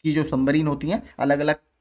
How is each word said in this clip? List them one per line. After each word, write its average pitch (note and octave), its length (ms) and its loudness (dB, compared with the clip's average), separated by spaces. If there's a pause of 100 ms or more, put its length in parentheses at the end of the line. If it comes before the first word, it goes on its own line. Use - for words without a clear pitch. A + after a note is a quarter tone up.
की D#3 100 0
जो D3+ 100 2
सबमरीन C#3+ 440 0
होती C#3+ 220 -4
हैं, - 300 -6
अलग-अलग D3 360 2 (260)